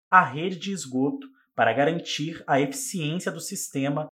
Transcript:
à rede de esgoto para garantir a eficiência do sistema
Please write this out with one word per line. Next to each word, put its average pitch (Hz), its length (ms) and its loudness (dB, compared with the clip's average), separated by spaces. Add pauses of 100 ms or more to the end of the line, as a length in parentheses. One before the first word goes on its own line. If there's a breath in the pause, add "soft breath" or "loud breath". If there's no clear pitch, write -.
à 185 120 10
rede 165 340 -2
de 190 160 -8
esgoto 135 560 -2 (260 soft breath)
para 113 200 4
garantir 160 760 -2
a 147 140 4
eficiência 156 680 -4
do 160 120 -8
sistema 143 640 -4 (100)